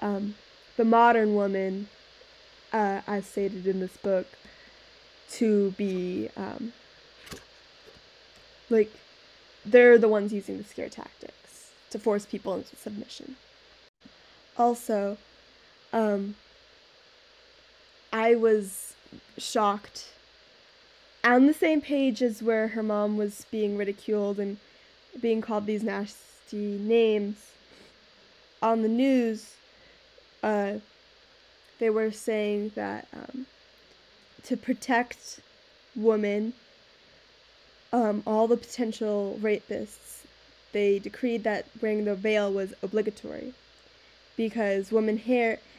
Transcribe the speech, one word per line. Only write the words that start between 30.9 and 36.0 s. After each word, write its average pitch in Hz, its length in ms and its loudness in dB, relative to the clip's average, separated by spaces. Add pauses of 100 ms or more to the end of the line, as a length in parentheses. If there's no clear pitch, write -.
they 226 120 2
were 220 220 0
saying 208 640 -2
that, 202 360 -8
um, - 340 -14 (1000)
to 254 120 -4
protect - 840 -4 (560)
women, 214 560 0 (1400)